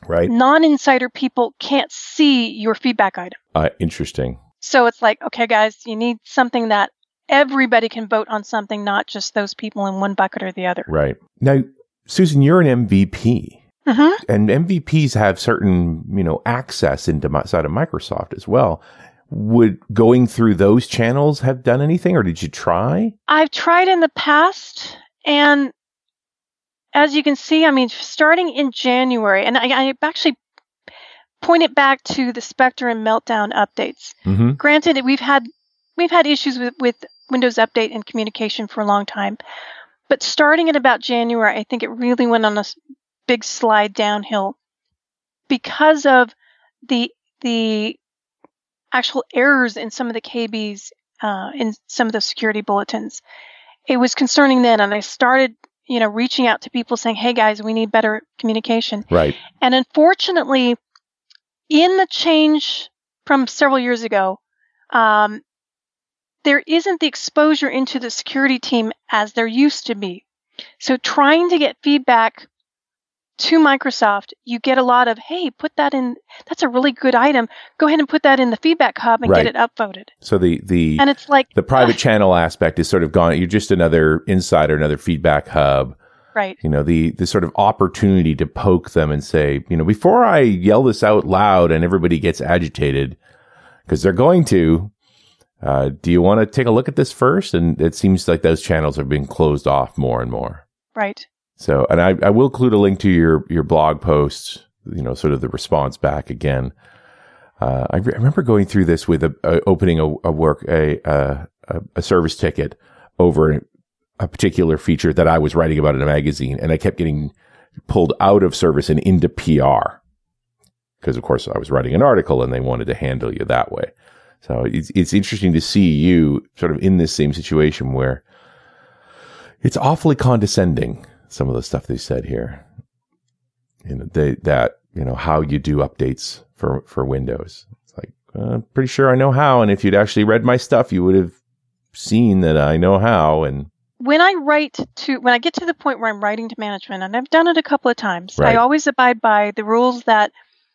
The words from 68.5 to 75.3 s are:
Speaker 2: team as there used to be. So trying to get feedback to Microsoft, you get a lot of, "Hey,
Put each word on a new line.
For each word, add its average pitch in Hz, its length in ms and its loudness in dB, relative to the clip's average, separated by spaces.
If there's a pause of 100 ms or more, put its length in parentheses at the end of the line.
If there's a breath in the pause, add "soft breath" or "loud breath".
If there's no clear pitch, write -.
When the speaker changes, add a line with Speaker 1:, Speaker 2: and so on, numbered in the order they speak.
Speaker 2:
team 226 340 -2 (180)
as 214 220 -2
there 226 140 -2
used 262 400 0
to 233 80 -6
be. 190 320 -10 (520 loud breath)
So 254 200 -2
trying 320 520 2
to 349 80 2
get 294 240 -2
feedback 254 640 2 (920)
to 320 220 2
Microsoft, 254 720 0 (120)
you 240 140 -8
get 262 200 0
a 262 40 4
lot 247 240 4
of, 226 100 0
"Hey, 330 320 -8